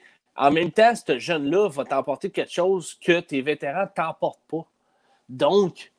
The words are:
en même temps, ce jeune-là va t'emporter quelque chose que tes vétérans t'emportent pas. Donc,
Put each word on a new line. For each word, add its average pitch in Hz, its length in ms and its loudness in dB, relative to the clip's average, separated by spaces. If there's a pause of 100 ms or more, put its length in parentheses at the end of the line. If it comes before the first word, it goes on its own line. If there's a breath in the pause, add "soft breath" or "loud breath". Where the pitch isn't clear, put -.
(360 soft breath)
en 143 160 4
même 165 200 0
temps, 226 220 6
ce 143 240 -4
jeune-là 160 520 0
va 135 160 -6
t'emporter 135 440 -4
quelque 139 220 -6
chose 180 500 -2
que 175 200 4
tes 143 200 -4
vétérans 151 540 -4
t'emportent 160 540 -4
pas. 160 160 -8 (640)
Donc, 160 680 0